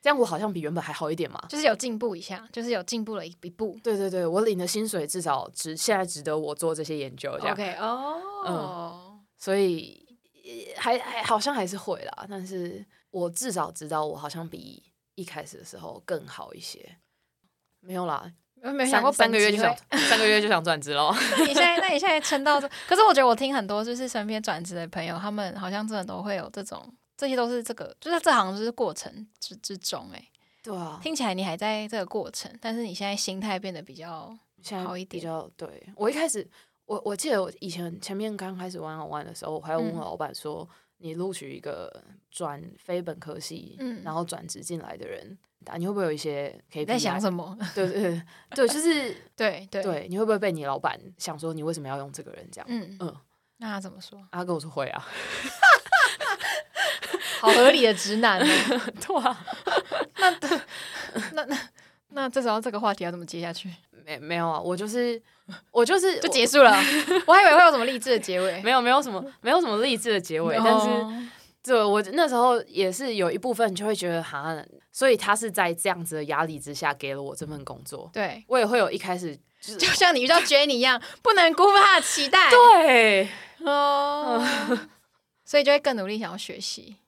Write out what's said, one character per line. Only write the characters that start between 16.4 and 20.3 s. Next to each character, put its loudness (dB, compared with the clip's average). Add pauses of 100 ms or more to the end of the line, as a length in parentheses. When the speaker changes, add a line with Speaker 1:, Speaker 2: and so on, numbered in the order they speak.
Speaker 1:
一 -20
些。 -18 (840)
没 -16
有 -6
啦。 -8 (300)
Speaker 2:
呃， -8
没 -2
想 2
过 4
Speaker 1:
三， 2
三 0
个 2
月 4
就 0
想， 0 (140)
Speaker 2:
本 -2
集 0
会 0
Speaker 1:
三 4
个 4
月 6